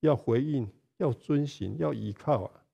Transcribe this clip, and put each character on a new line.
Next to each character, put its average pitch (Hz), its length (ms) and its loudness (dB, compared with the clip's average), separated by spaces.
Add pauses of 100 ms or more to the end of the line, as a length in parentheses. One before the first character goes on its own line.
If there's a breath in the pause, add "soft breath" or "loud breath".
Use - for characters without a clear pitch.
要 156 140 6
回 123 280 2
应， 139 260 -2 (300)
要 165 120 0
遵 143 360 0
行， 104 320 -8
要 151 160 -2
依 107 180 -6
靠 110 320 -2
啊！ - 180 -14 (120)